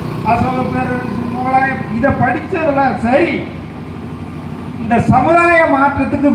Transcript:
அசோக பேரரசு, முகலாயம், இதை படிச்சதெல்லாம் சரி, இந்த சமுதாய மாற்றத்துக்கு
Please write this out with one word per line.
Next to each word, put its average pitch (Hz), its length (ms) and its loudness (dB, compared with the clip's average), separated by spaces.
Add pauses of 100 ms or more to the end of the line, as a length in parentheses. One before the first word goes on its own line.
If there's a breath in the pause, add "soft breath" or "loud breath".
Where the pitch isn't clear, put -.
(240)
அசோக 247 380 0
பேரரசு, 254 480 -4 (220)
முகலாயம், 262 500 0 (140)
இதை 269 140 2
படிச்சதெல்லாம் 277 840 0
சரி, 269 440 0 (1400)
இந்த 226 180 2
சமுதாய 339 640 4
மாற்றத்துக்கு 277 720 2